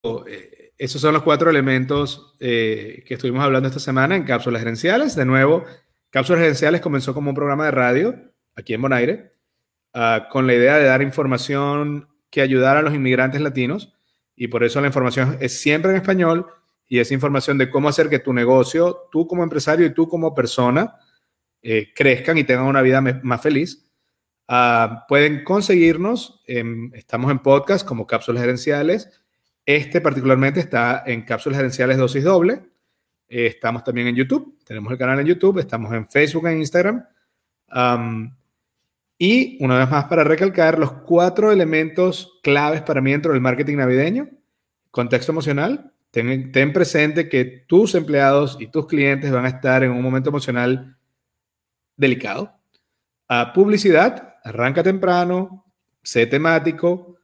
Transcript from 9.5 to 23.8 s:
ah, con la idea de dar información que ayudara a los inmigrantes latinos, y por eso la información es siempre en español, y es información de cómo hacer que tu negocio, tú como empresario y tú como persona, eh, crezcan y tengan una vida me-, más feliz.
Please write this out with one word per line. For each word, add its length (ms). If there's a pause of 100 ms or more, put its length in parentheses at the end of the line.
ah, 380
con 160
la 80
idea 240
de 60
dar 180
información 1040 (220)
que 100
ayudara 400
a 20
los 120
inmigrantes 460
latinos, 540 (420)
y 120
por 140
eso 180
la 60
información 540
es 200
siempre 300
en 60
español, 500 (400)
y 140
es 120
información 460
de 100
cómo 200
hacer 200
que 100
tu 140
negocio, 800
tú 160
como 160
empresario 440
y 60
tú 160
como 260
persona, 640 (640)
eh, 340
crezcan 440
y 60
tengan 220
una 160
vida 180
me-, 220
más 200
feliz. 420 (640)